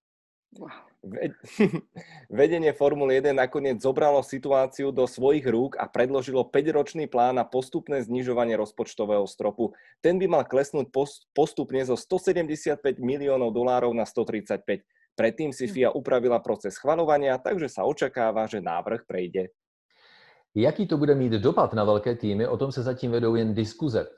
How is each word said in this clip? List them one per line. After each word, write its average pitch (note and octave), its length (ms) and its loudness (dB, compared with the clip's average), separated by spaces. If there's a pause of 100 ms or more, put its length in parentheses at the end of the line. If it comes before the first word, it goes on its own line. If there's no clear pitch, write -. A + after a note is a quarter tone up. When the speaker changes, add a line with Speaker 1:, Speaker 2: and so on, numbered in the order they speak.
(600)
Speaker 1:
Wow. - 100 -16 (360)
Speaker 2:
Ve-, C3 240 -8 (540)
<laughs> - 460 -20
vedenie D#3 440 2
Formuly C#3+ 420 2
jeden C3+ 200 2
nakoniec C3 460 0
zobralo C#3+ 420 4
situáciu C3+ 680 0
do B2+ 160 2
svojich C3+ 400 2
rúk B2 300 0
a - 80 -4
predložilo B2+ 640 0
päťročný D3+ 640 0
plán B2+ 240 2
na A#2+ 80 0
postupné C3 600 -4
znižovanie A#2+ 540 -2
rozpočtového G#2 680 -2
stropu. G#2 460 -4 (280)
Ten F3 160 2
by F#3+ 140 2
mal D3 160 4
klesnúť C3+ 480 -2
pos-, C#3 400 -4
postupne C#3 500 0
zo B2+ 140 0
sto - 180 -4
sedemdesiat D#3 640 -2
päť B2+ 240 -2
miliónov C3 480 0
dolárov A#2+ 400 0
na A2+ 140 -2
sto - 180 -2
tridsaťpäť. G2+ 560 -6 (320)
Predtým A#2+ 400 -2
si B2 160 -6
Speaker 3:
Hmm. G#2 60 -10
Speaker 2:
fia B2 180 2
upravila B2+ 480 0
proces G2+ 380 -6
schvaľovania, D3 580 2
takže D#3 320 -4
sa F#2 160 -6
očakáva, A2+ 640 0
že G#2 140 -6
návrh F2 420 -6
prejde. F#2 420 -4 (1080)
Speaker 3:
Jaký D3+ 320 2
to D#3+ 100 0
bude C#3+ 180 4
mít B2+ 160 2 (120)
dopad C#3 300 2
na A2 100 0
velké G#2 320 2
týmy, G#2+ 320 0
o A2+ 100 -2
tom C3+ 140 -2
se B2+ 120 -6
zatím B2 280 -4
vedou A#2 240 2
jen A2 180 0
diskuze. A2 540 -2 (100)